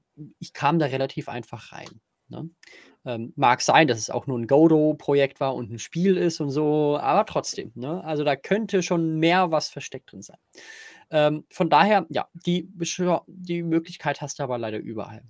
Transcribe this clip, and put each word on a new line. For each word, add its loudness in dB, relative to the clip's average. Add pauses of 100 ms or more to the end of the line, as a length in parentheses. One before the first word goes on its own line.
(380)
ich -16
kam 0
da 0
relativ -6
einfach -12
rein, -18 (280)
ne? -12 (560)
Ähm, -8
mag 4
sein, 6
dass 0
es -8
auch -6
nur -4
ein -4
Godot-Projekt 4
war -2
und -8
ein -10
Spiel 0
ist 0
und -4
so, 2
aber 2
trotzdem, -6
ne? -8
Also -4
da 2
könnte -2
schon 0
mehr 4
was 0
versteckt -14
drin -16
sein. -20 (720)
Ähm, 2
von -2
daher, 6
ja, -4 (180)
die 0
Besch-, -2
die -8
Möglichkeit -4
hast -12
du -4
aber -4
leider -6
überall, -12